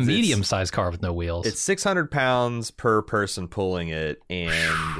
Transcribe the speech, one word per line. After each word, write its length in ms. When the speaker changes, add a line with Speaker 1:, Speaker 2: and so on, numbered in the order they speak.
Speaker 1:
it's, 60
Speaker 2:
medium-sized 680
car 180
with 100
no 120
wheels. 320
Speaker 1:
it's 160
six 220
hundred 280
pounds 580
per 320
person 460
pulling 420
it, 400
and 220